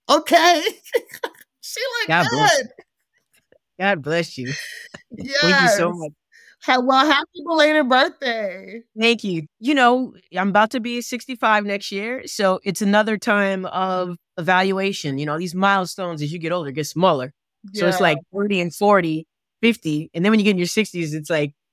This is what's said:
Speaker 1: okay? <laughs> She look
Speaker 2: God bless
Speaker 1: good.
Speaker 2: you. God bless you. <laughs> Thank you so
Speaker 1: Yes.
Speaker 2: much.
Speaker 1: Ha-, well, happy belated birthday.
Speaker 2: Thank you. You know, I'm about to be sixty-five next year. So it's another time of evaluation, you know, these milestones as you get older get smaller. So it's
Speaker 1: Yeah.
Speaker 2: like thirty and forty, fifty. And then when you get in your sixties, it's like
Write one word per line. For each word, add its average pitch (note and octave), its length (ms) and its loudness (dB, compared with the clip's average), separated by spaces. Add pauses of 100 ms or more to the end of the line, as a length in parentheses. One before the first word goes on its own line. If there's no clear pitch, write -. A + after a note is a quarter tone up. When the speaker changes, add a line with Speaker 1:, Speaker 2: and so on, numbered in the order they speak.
Speaker 1:
okay? D#4+ 540 4
<laughs> - 960 -8
She - 200 -12 (180)
look A4 80 -4
Speaker 2:
God F3+ 240 2
bless G4+ 260 2
Speaker 1:
good. B3+ 80 -2 (120)
Speaker 2:
you. - 60 -20 (920)
God F#3+ 240 0
bless D#3+ 360 -4
you. C3 160 -6 (320)
<laughs> - 320 -20
Thank C#4 440 2
you - 140 4
so E3+ 140 0
Speaker 1:
Yes. F3 40 -4
Speaker 2:
much. E3 180 -10 (520)
Speaker 1:
Ha-, C4 160 2
well, C4 260 4
happy D4+ 400 0
belated D#4 440 4
birthday. A3+ 920 -2 (160)
Speaker 2:
Thank A3+ 280 2
you. E3 200 -4 (140)
You C4+ 160 0
know, B3+ 380 2 (240)
I'm F#3 100 0
about G#3 240 2
to C4 80 -2
be A#3+ 220 -4
sixty-five A3+ 640 -2
next G3+ 260 -6
year. A3 360 -8
So F#3+ 360 0
it's F#3+ 180 -4
another G#3+ 360 2
time G3 480 0
of F#3 500 -4 (220)
evaluation, F#3 800 0
you D3 80 -4
know, D3+ 120 -4
these F3 160 -6
milestones F#3 680 -2
as D3 100 -4
you F3 80 -10
get D#3+ 140 -4
older D#3+ 180 -4
get D3 160 -6
smaller. D#3+ 460 0 (400)
So G3 160 0
it's F3+ 80 0
Speaker 1:
Yeah. F#3 60 2
Speaker 2:
like D#3 160 2 (140)
thirty G3+ 280 -2
and F3 120 -4
forty, E3+ 540 2 (320)
fifty. D#3+ 540 0
And E3+ 100 -2
then G3+ 80 4
when A3 80 4
you G3 60 2
get G#3+ 60 4
in F#3+ 80 0
your F3 80 0
sixties, E3+ 460 -4
it's D#3 160 -8
like D3 240 -2 (200)